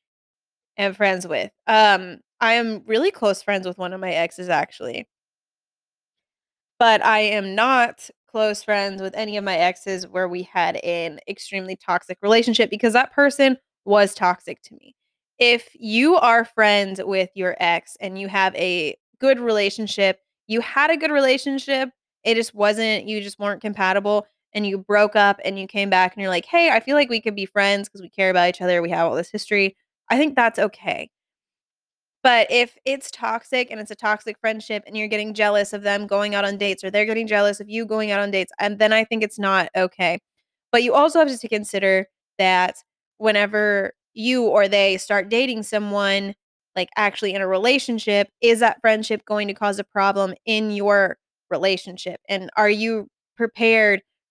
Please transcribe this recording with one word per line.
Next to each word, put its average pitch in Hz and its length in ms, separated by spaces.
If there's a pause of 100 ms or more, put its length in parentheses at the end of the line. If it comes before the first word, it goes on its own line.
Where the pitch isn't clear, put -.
(760)
am 202 180
friends 190 320
with. 143 240 (160)
Um, 202 540 (200)
I 226 140
am 226 320
really 247 240
close 202 320
friends 196 240
with 180 120
one 180 140
of 190 80
my 185 120
exes, 170 360
actually. - 600 (1700)
But 226 260
I 214 160
am 202 340
not 240 560 (260)
close 214 260
friends 202 380
with 190 140
any 208 240
of 202 60
my 190 120
exes 185 500
where 185 220
we 180 140
had 175 420
an 170 420
extremely 190 480
toxic 180 460
relationship, 226 480
because 220 240
that 247 180
person 269 460 (300)
was 202 260
toxic 180 480
to - 140
me. - 200 (440)
If 240 340
you 240 440
are 233 280
friends 202 580
with 190 320
your 180 260
ex 170 380
and 190 200
you 196 100
have 190 260
a 175 400 (240)
good 262 220
relationship, 202 800 (280)
you 220 120
had 285 300
a 330 80
good 311 120
relationship, 269 760 (360)
it 226 100
just 226 200
wasn't, 214 540
you 214 140
just 202 160
weren't 202 240
compatible, 202 640 (260)
and 208 140
you 196 100
broke 208 400
up 202 260
and 196 160
you 190 80
came 196 220
back 185 260
and 208 60
you're 190 100
like, 180 140
"Hey, 339 260
I 226 100
feel 269 140
like 294 140
we 226 140
could 208 140
be 196 100
friends 202 420
'cause 196 140
we 175 80
care 190 180
about 180 220
each 180 100
other, 180 220
we 170 80
have 165 180
all 120 60
this 170 160
history." 196 460 (340)
I 240 80
think 285 180
that's 233 220
okay. - 520 (1160)
But 240 240
if 240 340
it's 269 280
toxic 233 580
and 226 80
it's 214 140
a - 20
toxic 214 460
friendship 220 440
and 214 120
you're 214 100
getting 214 260
jealous 208 400
of 202 120
them 202 240
going 202 260
out 202 100
on 202 140
dates 196 240
or 190 80
they're 208 140
getting 220 240
jealous 208 320
of 208 100
you 226 160
going 214 240
out 202 80
on 202 140
dates, 190 260
and 208 220
then 214 120
I 220 120
think 220 180
it's 208 160
not 196 380
okay. 185 420 (540)
But 240 100
you 247 100
also 311 280
have 302 80 (100)
to 226 100
consider 196 600 (300)
that 185 400 (400)
whenever 208 720 (200)
you 247 300
or 202 240
they 196 300
start 202 320
dating 233 340
someone, 202 720 (400)
like, 180 220
actually 202 360
in 196 100
a 190 40
relationship, 214 800 (140)
is 233 180
that - 220
friendship 220 440
going 208 220
to 196 80
cause 202 240
a 95 60
problem 196 500 (120)
in 214 260
your 202 460 (300)
relationship? 180 800
And 190 280
are 208 120
you 214 380 (300)
prepared 226 640 (280)